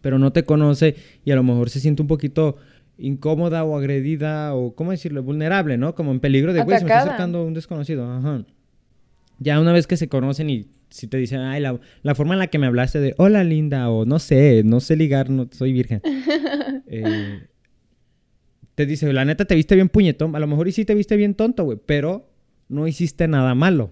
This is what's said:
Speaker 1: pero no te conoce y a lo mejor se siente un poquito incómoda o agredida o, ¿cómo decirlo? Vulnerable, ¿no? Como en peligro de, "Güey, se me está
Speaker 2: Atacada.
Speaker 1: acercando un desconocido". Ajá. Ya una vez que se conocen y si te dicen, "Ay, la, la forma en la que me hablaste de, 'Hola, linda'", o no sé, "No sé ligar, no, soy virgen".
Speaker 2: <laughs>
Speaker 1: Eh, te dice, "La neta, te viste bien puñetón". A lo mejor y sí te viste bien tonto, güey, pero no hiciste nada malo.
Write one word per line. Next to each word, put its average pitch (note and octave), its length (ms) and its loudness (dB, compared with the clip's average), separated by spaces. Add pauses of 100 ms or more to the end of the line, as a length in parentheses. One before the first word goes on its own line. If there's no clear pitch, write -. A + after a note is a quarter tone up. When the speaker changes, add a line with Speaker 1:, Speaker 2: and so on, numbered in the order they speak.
Speaker 1:
pero C3+ 200 0
no C#3 120 4
te E3 120 2
conoce D3+ 500 2 (300)
y C#3 80 -2
a - 40 4
lo C3 60 4
mejor A#2+ 280 2
se C3+ 100 -6
siente D3 220 0
un D3 60 -2
poquito D3 480 -2 (420)
incómoda D#3 680 -4
o D3+ 120 -4
agredida C#3+ 760 -4
o, B2 220 -6
¿cómo E3+ 160 -6
decirlo? D3+ 320 -8
Vulnerable, D3+ 540 -2
¿no? D3+ 180 -4
Como D3+ 160 -2
en C3 80 -2
peligro C#3 320 2
de, E3 100 2
"Güey, G3+ 160 2
se F#3 60 0
me E3 40 -2
está A3+ 100 6
Speaker 2:
Atacada. C#4 160 0
Speaker 1:
acercando F3 300 -4
un D#3+ 100 -6
desconocido". D3 540 -8
Ajá. B2+ 360 -6 (960)
Ya D3 200 0
una E3 120 4
vez E3+ 160 2
que F3 80 0
se D#3 120 -4
conocen C#3 420 -2
y A2 160 -6 (240)
si - 180 -16
te C3 80 -6
dicen, C3 240 -4
"Ay, C3+ 200 -6
la, C3 200 -6 (220)
la C#3+ 120 0
forma D#3+ 200 -2
en F#3+ 40 0
la F#3 80 0
que D#3 140 -4
me C#3 80 2
hablaste B2 320 0
de, C#3 180 0
'Hola, G3 240 6
linda'", D3+ 480 0
o A2 140 0
no C#3+ 160 0
sé, C3+ 440 6
"No A2+ 140 4
sé D#3 160 0
ligar, C#3 360 0
no, C3 200 -2
soy C3 220 -4
virgen". B2 320 -2
Speaker 2:
<laughs> C#4 800 -4
Speaker 1:
Eh, G#2+ 540 -6 (1400)
te D3 100 0
dice, D3 260 -2
"La C3 120 0
neta, D3 200 0
te F3+ 120 2
viste D#3+ 180 4
bien F#3 140 6
puñetón". D#3+ 480 2
A - 20 -4
lo D3+ 80 -2
mejor D3+ 220 0
y F#3+ 40 -4
sí A3 120 -2
te G#3+ 100 0
viste G#3 220 0
bien G#3 180 2
tonto, A3 300 -2
güey, A#2 200 -4
pero D#3 440 -4 (400)
no D3 200 -4
hiciste E3 400 -2
nada C3 260 2
malo. D3 360 2